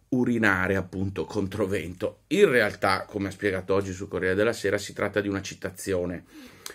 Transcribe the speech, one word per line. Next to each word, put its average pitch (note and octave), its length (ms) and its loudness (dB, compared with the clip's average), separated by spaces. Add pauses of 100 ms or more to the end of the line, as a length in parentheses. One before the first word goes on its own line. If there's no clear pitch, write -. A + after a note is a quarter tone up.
(120)
urinare A2 680 4
appunto F#2+ 480 -2
controvento. F#2+ 1000 -4
In F#3+ 220 6
realtà, G2+ 540 2
come G2 240 -4
ha F#2 40 -6
spiegato F#2 420 -2
oggi G2 180 0
sul F#2 160 -8
Corriere F#2 280 0
della G#2+ 180 2
Sera, G2+ 240 0
si - 160 -8
tratta G#2 260 -2
di G2+ 80 0
una G2 140 -2
citazione F2+ 840 -4 (520)